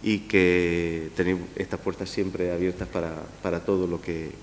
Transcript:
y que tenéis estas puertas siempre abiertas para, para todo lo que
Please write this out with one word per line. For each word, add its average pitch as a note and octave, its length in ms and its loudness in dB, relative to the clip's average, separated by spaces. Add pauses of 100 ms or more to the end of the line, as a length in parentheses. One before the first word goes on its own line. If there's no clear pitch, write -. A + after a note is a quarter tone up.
y G#2 180 2
que E2+ 960 4
tenéis F#2 220 2 (180)
estas F#2+ 240 -4
puertas F#2 300 -4
siempre F2+ 420 -2
abiertas F2+ 360 -2
para, E2 260 -4 (280)
para F2 180 0
todo F#2 260 2
lo E2+ 160 -2
que D#2+ 300 -6 (120)